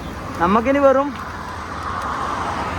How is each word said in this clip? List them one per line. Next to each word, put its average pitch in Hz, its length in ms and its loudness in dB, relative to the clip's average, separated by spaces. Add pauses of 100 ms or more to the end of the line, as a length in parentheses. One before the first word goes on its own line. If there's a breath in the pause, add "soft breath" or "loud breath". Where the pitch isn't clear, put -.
(420)
നമുക്കിനി 226 440 4
വെറും 269 240 6 (1700)